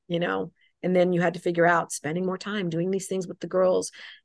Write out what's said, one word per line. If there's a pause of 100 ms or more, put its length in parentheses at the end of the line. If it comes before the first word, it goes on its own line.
you
know? (300)
And
then
you
had
to
figure
out
spending
more
time
doing
these
things
with
the
girls, (340)